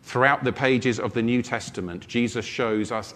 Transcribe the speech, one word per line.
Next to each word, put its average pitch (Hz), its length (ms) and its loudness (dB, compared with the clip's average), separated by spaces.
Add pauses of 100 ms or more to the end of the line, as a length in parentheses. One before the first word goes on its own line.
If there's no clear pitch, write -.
throughout 135 420 2
the 127 100 2
pages 127 460 2
of 113 140 -4
the 120 80 0
New 120 200 2
Testament, 92 640 -6
Jesus 120 380 -2
shows 107 460 -2
us 110 240 -6